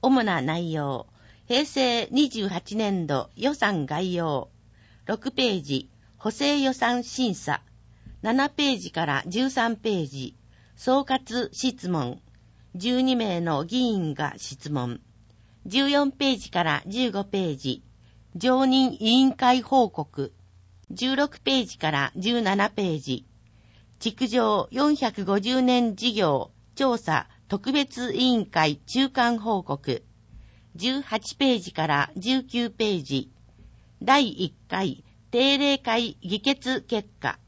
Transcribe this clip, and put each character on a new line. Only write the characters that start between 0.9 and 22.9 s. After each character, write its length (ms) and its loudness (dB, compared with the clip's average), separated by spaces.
平 200 0
成 440 0
二 180 2
十 200 -4
八 260 -6
年 320 -2
度 300 -2
予 180 0
算 320 0
概 260 -2
要。 380 -2
六 240 -4
ペ 280 0
ー 40 -6
ジ。 260 -4
補 160 -4
正 260 2
予 140 2
算 320 0
審 320 -2
査。 260 -6
七 280 0
ペ 220 0
ー 80 -2
ジ 100 -14
か 160 -2
ら 220 0
十 220 0
三 260 0
ペ 260 -2
ー 60 -6
ジ。 260 -10
総 280 2
括 500 -4
質 360 -4
問。 320 -2
十 260 0
二 140 4
名 260 -2
の 240 0
議 140 -2
員 360 0
が 220 -4
質 320 -14
問。 320 -4
十 240 0
四 220 2
ペ 220 0
ー 60 -2
ジ 120 -16
か 140 0
ら 240 0
十 240 -2
五 100 -2
ペ 300 -2
ー 40 -6
ジ。 280 -6
常 320 2
任 280 4
委 160 0
員 220 6
会 300 4
報 280 4
告。 440 -8
十 240 -2
六 240 0
ペ 220 2
ー 60 -2
ジ 120 -16
か 140 -2
ら 240 0
十 260 0
七 280 2
ペ 260 -2